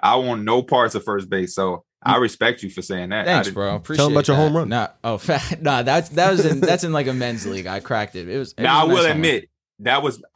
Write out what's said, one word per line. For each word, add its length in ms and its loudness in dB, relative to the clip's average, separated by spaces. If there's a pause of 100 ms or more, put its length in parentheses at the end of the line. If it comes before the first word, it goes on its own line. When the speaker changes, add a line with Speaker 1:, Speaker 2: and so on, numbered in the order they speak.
Speaker 1:
I 140 4
want 280 -2
no 180 2
parts 320 2
of 100 -4
first 240 -4
base." 260 -2
So 300 -4 (180)
I 140 2
respect 460 0
you 80 -8
for 120 -12
saying 280 -6
that. 120 -4
I 20 -4
Speaker 2:
Thanks, 240 0
Speaker 1:
didn't 60 -8
Speaker 2:
bro. 120 -4
Speaker 3:
Tell 80 -2
'em 20 -4
Speaker 2:
Appreciate 360 0
Speaker 3:
about 160 2
your 100 4
Speaker 2:
that. 40 4
Speaker 3:
home 140 2
run. 140 -2
Speaker 2:
Nah, 180 -2 (160)
oh, 140 -2
<laughs> 0 -
fa-, 420 -4
nah, 220 0
that's, 280 0
that 220 4
was 140 2
in, 140 2
that's 240 2
in, 80 -2
like, 140 0
a 60 -2
men's 340 -4
league. 200 -6
I 140 -6
cracked 360 -4
it. 120 -10
It 100 -4
was, 180 -10
it 60 -6
Speaker 1:
Now, 100 4
Speaker 2:
was 80 6
a 20 6
Speaker 1:
I 40 4
Speaker 2:
nice 20 2
Speaker 1:
will 80 4
Speaker 2:
home 100 4
run. 100 2 (180)
Speaker 1:
admit, 160 -6 (300)
that 240 0
was, 180 -4 (140)